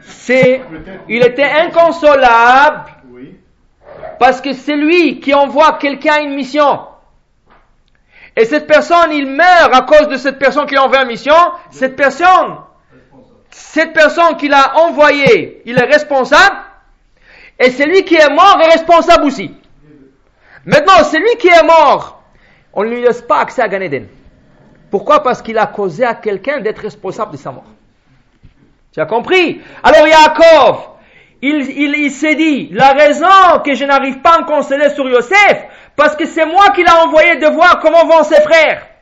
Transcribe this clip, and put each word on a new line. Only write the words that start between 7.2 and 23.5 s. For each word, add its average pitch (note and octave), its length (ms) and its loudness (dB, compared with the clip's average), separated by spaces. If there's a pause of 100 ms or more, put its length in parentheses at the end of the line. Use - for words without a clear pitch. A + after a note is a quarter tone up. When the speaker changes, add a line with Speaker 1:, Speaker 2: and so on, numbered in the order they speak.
Speaker 1:
Et A3+ 80 2
cette D4 220 -4
personne, D#4+ 460 0
il C#4+ 140 -6
meurt D#4 460 2
à B3+ 100 2
cause D4 260 2
de C#4 80 -6
cette C4+ 240 -6
personne C#4 260 -2
qui C#4 120 -4
envoie C4+ 240 0
une B3+ 60 -4
mission. B3 260 -2 (360)
Cette C4 260 -8
personne, C#4+ 600 0 (920)
cette - 420 -6
personne D#4 460 0
qui C#4+ 100 -6
l'a C#4 300 0
envoyé, C#4+ 880 0
il A#3+ 120 -6
est B3 60 0
responsable. D4 720 0 (1000)
Et B3+ 120 2
celui D4+ 340 0
qui E4 100 -2
est D4+ 160 2
mort F#4 320 4
est E4 100 4
responsable E4 540 2
aussi. F#3+ 280 -8 (1120)
Maintenant, D4+ 400 4
celui F#4 340 -2
qui F4 100 0
est E4+ 180 6
mort, D4+ 560 2 (500)
on G3+ 120 -4
ne A3 40 -6
lui A#3+ 140 -8
laisse A#3+ 180 0
pas C#4+ 200 -2
accès C4 220 -8